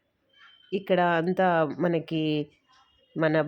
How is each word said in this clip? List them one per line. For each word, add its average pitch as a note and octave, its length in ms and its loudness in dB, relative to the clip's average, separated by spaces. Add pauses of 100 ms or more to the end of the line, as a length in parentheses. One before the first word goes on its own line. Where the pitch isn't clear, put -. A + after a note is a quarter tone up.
(720)
ఇక్కడ - 280 0 (160)
అంతా F3+ 300 0 (320)
మనకి D#3+ 440 -2 (960)
మన D#3 200 0 (120)